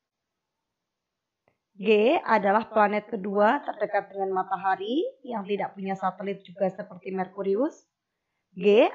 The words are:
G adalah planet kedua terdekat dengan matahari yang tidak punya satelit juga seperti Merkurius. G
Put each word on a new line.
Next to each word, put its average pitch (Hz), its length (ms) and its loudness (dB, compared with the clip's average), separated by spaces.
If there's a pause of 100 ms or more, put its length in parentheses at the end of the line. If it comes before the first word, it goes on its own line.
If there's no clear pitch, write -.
(1800)
G 214 480 4
adalah 214 480 2
planet 208 360 2
kedua 208 520 2
terdekat 202 480 -4
dengan 190 240 -4 (100)
matahari 190 600 -2 (160)
yang 233 240 -8
tidak 196 320 -4
punya 190 160 -4
satelit 190 480 -4
juga 185 320 -4
seperti 196 400 -12
Merkurius. 196 720 -2 (720)
G 208 380 4